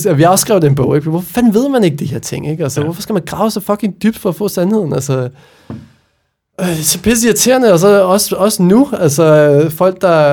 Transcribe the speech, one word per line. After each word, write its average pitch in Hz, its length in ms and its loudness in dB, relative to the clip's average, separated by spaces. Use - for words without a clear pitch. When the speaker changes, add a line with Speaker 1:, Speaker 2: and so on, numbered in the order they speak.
Speaker 1:
at 156 100 0
vi 151 40 4
har 170 80 4
også 190 120 2
skrevet 202 200 0
den 139 120 2
bog, 135 220 0
ikke? 151 140 -4
Hvorfor 175 220 -4
fanden 240 220 2
ved 254 140 0
man 262 160 0
ikke 147 120 0
de - 100 -6
her - 120 -6
ting, 143 320 -8
ikke? 156 120 -6
Altså, 147 180 -4
Speaker 2:
Ja. 147 40 -2
Speaker 1:
hvorfor 175 180 -8
skal - 100 -8
man 190 140 -2
grave 196 240 -4
så 214 100 -6
fucking 208 420 -6
dybt 220 160 0
for - 100 -4
at 170 60 -4
få 208 140 -6
sandheden? 185 440 -2
Altså, 135 360 -4
øh, 180 160 -2
så 156 260 -4
pisse 226 260 2
irriterende, 233 440 2
og 165 60 4
så 202 240 4
også, 185 340 0
også 202 260 0
nu, 214 300 4
altså, 151 800 2
folk, 185 300 -2
der, 190 100 2